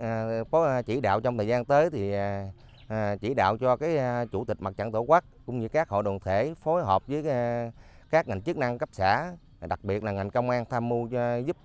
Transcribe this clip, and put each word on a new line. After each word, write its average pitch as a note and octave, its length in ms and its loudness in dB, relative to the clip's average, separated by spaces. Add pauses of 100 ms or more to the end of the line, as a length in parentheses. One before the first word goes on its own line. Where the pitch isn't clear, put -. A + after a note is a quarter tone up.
à, A2+ 500 -2
phó, D3 300 2
chỉ A#2+ 200 -2
đạo G#2 180 4
trong A#2+ 180 -2
thời G#2 100 0
gian A#2+ 180 0
tới D3 240 4
thì, G2+ 240 -2
à, G2+ 340 -2 (400)
à, G#2+ 340 -2
chỉ A#2 120 -2
đạo G#2+ 240 4
cho B2 180 2
cái, D#3 220 0
à, A#2+ 340 0
Chủ A#2 140 -2
tịch G#2+ 160 -6
Mặt G2 160 -4
trận A2 140 -4
Tổ G#2+ 80 -2
quốc D3+ 240 4 (220)
cũng B2 140 -4
như A2+ 80 -2
các D#3 220 0
hội G2+ 140 0
đoàn G2 160 -2
thể G#2+ 340 0 (100)
phối E3+ 200 0
hợp F#2+ 240 4
với, D3 220 -2
à, A#2+ 420 -2 (380)
các D#3+ 180 4
ngành G2 140 -4
chức A#2+ 160 -4
năng B2 200 0
cấp D3+ 140 -6
xã, A#2 400 2 (360)
đặc F2+ 160 -4
biệt G2+ 200 -2
là G#2+ 80 -2
ngành G2 180 -2
công B2 200 0
an B2 200 0
tham A#2+ 200 -2
mưu A#2+ 220 -2
cho, A#2+ 260 -2
giúp C#3 280 -4